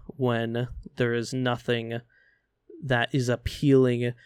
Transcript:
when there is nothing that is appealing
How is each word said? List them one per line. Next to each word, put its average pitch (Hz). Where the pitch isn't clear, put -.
when 117
there 120
is 117
nothing 120
that 123
is 127
appealing 123